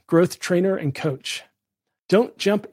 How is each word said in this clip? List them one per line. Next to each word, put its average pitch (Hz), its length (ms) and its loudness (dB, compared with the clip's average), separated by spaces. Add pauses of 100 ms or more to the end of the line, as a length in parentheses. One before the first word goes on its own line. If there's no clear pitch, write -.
growth 170 340 2
trainer 185 360 0
and 143 180 -4
coach. - 480 -6 (640)
"Don't 233 300 2
jump 208 340 -2